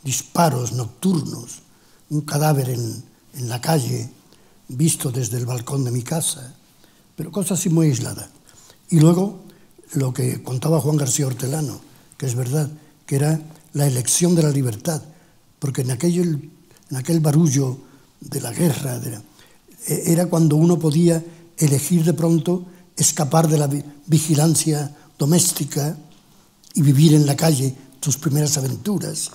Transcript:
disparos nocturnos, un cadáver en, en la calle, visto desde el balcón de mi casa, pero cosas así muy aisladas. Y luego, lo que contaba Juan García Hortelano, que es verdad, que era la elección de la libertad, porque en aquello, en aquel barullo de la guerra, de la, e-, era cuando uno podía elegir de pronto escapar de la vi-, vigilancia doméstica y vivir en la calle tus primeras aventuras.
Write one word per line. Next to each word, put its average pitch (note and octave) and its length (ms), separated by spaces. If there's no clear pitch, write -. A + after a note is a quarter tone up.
disparos B2+ 680
nocturnos, B2+ 880
un D3+ 120
cadáver D3 480
en, A2+ 340
en B2 140
la A#2+ 100
calle, A#2+ 500
visto C#3 440
desde A#2+ 260
el A#2+ 80
balcón B2+ 380
de A#2+ 80
mi B2 120
casa, C3 500
pero D#3 160
cosas F#3 280
así F3+ 100
muy D#3+ 180
aisladas. - 420
Y E3 100
luego, F3 420
lo C3 200
que B2 300
contaba C#3+ 360
Juan D3+ 180
García C#3 300
Hortelano, C3 520
que C3+ 100
es A#2+ 80
verdad, C3+ 340
que C#3+ 100
era D#3 260
la C#3+ 140
elección C3+ 480
de E3 80
la D3 80
libertad, B2+ 500
porque C3+ 240
en B2+ 100
aquello, E3+ 320
en - 720
aquel D#3+ 260
barullo C#3 560
de - 200
la - 100
guerra, C3+ 480
de A#2 120
la, G#2 100
e-, E3+ 240
era E3+ 160
cuando D#3 300
uno E3+ 200
podía E3 460
elegir D#3 460
de E3+ 100
pronto E3 520
escapar D#3+ 520
de D#3 100
la D3 100
vi-, C#3+ 160
vigilancia D3+ 880
doméstica D3+ 800
y - 80
vivir D3 320
en D3+ 120
la C#3 120
calle C3+ 360
tus C#3+ 160
primeras D3 400
aventuras. D#3 760